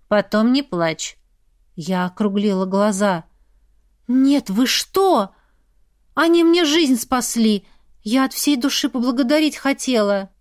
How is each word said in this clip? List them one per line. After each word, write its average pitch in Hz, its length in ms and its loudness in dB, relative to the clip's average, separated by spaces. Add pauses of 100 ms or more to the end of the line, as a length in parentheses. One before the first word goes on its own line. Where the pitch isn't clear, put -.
потом 214 460 0
не 285 100 0
плачь". 165 540 -6 (580)
Я 180 300 -4
округлила 196 600 -2
глаза. 196 600 -2 (840)
"Нет, 269 420 2
вы 226 180 0
что? 339 640 0 (840)
Они 339 300 2
мне 339 200 4
жизнь 285 340 2
спасли. 220 680 -2 (380)
Я 262 200 0
от 262 100 -4
всей 294 220 0
души 269 320 -4
поблагодарить 269 680 0
хотела". 208 720 -2 (120)